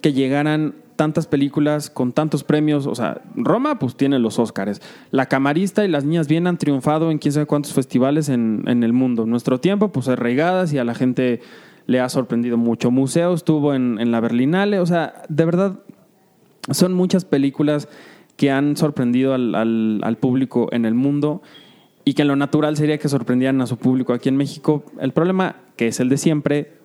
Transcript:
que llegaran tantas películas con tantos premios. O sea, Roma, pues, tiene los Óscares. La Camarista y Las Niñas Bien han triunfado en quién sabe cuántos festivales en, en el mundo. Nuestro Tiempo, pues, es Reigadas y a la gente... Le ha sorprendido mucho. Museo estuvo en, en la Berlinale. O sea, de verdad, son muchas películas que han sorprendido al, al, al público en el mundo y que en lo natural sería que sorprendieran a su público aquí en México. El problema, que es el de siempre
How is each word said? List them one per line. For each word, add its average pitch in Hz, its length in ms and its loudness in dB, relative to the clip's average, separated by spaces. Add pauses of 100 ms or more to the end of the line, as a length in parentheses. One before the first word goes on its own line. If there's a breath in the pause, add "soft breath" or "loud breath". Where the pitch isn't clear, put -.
que 151 120 2
llegaran 143 640 0 (180)
tantas 156 320 0
películas 147 640 0
con 123 220 -4
tantos 151 320 -2
premios. 151 420 0
O - 80 -4
sea, 90 260 -4 (140)
Roma, 240 460 0
pues, 123 160 -4
tiene 139 240 2
los 110 180 0
Óscares. 101 420 -4 (300 loud breath)
La 131 160 0
Camarista 151 580 0
y 202 40 0
Las 143 160 0
Niñas 156 240 0
Bien 165 180 2
han 175 120 0
triunfado 151 520 0
en 151 80 0
quién 147 140 -2
sabe 147 140 0
cuántos 147 260 -2
festivales 139 560 0
en, 117 400 0
en 120 160 2
el 113 80 2
mundo. 123 340 0
Nuestro 120 320 0
Tiempo, 196 320 0
pues, 127 160 -4
es 127 100 0
Reigadas 151 560 0
y 147 60 0
a 123 60 0
la 117 100 -2
gente... 127 460 0 (460 loud breath)
Le 127 140 2
ha 127 100 0
sorprendido 120 480 0
mucho. 117 320 0
Museo 135 420 2
estuvo 156 420 0
en, 123 240 0
en 117 140 0
la 117 80 2
Berlinale. 151 580 0
O 175 60 2
sea, 170 460 -2
de 160 160 2
verdad, 185 340 0 (920)
son 180 220 2
muchas 180 320 2
películas 147 640 0 (480 loud breath)
que 143 140 2
han 143 260 2
sorprendido 131 580 0
al, 123 200 -2
al, 110 480 0
al 113 160 -2
público 123 540 0
en 117 120 0
el 113 100 0
mundo 143 480 0 (640 loud breath)
y 139 100 2
que 151 80 0
en 147 60 4
lo 139 80 2
natural 151 400 0
sería 151 220 0
que 151 100 -2
sorprendieran 131 520 0
a 123 60 -2
su 117 120 -4
público 127 340 0
aquí 123 160 -2
en 135 80 2
México. 143 480 -2 (160)
El 131 120 -2
problema, 185 440 0 (200)
que 117 120 0
es 110 120 -4
el 127 80 2
de 135 100 2
siempre 147 540 0 (120)